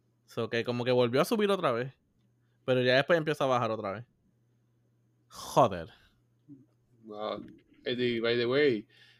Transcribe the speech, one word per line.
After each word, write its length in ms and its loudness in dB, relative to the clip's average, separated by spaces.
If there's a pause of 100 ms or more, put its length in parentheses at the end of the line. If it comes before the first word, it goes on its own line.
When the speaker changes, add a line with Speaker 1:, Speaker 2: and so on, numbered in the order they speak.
(240)
Speaker 1:
So 260 -8
que 140 -2
como 200 -4
que 60 0
volvió 300 4
a 40 2
subir 240 0
otra 220 -2
vez. 240 -6 (680)
Pero 180 2
ya 140 4
después 200 4
empieza 280 -2
a 20 2
bajar 240 2
otra 220 -4
vez. 120 -10 (1200)
Joder. 600 -2 (1160)
Speaker 2:
Wow. 420 -8 (380)
Eddie, 360 -2
by 160 0
the 100 0
way, 420 2 (320)